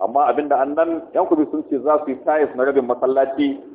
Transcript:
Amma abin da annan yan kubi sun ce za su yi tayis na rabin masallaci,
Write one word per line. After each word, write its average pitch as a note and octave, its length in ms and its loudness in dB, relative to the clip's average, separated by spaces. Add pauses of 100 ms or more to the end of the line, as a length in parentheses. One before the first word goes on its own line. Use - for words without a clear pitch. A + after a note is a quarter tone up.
Amma B2 260 0
abin C#3+ 220 0
da C#3 120 2
annan D#3 420 0 (120)
yan F3+ 120 2
kubi D#3 240 2
sun D3+ 200 -4
ce C#3 80 0
za D3 260 2
su C#3 60 -6
yi B2+ 60 -4 (100)
tayis D3+ 300 2
na B2+ 80 2
rabin C3+ 220 2
masallaci, C3+ 720 0 (160)